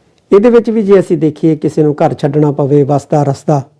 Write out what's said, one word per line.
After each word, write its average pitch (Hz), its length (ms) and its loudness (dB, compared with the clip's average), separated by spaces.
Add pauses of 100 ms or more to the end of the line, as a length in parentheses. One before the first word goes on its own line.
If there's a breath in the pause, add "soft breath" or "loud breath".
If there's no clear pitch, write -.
(320)
ਇਹਦੇ 202 180 4
ਵਿੱਚ 233 200 2
ਵੀ 220 120 -2
ਜੇ 196 180 4
ਅਸੀਂ 175 180 -2
ਦੇਖੀਏ, 156 380 -2
ਕਿਸੇ 156 280 -4
ਨੂੰ 147 120 0
ਘਰ 151 180 -2
ਛੱਡਣਾ 147 380 -2
ਪਵੇ, 143 320 0
ਵਸਦਾ 143 400 -2
ਰਸਦਾ 135 460 -4 (100)